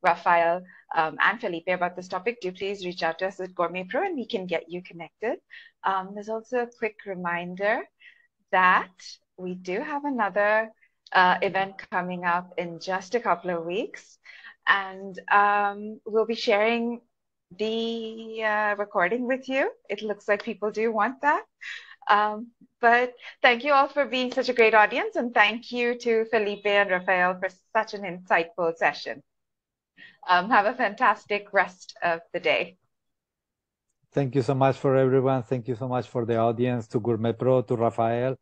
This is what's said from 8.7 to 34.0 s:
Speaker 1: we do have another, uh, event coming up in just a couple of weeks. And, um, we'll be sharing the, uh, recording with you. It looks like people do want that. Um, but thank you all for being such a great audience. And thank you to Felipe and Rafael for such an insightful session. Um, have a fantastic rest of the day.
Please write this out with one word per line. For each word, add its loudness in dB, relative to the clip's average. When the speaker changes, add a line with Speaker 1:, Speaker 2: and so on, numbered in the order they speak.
Speaker 1:
we -8
do -6
have -8
another, 0
uh, 6
event -2
coming -4
up -2
in -8
just -6
a 2
couple 0
of -4
weeks. -8
And, -2
um, 2
we'll 0
be -2
sharing 0
the, -6
uh, 0
recording 0
with -4
you. 0
It -8
looks -6
like 2
people -6
do -2
want -2
that. 2
Um, 2
but 4
thank 4
you 2
all 6
for 0
being -2
such -2
a 0
great 6
audience. 4
And -2
thank 2
you -2
to 0
Felipe 0
and 4
Rafael 2
for -4
such 0
an -8
insightful -2
session. -2
Um, 4
have 6
a 0
fantastic -2
rest -2
of 0
the -4
day. 0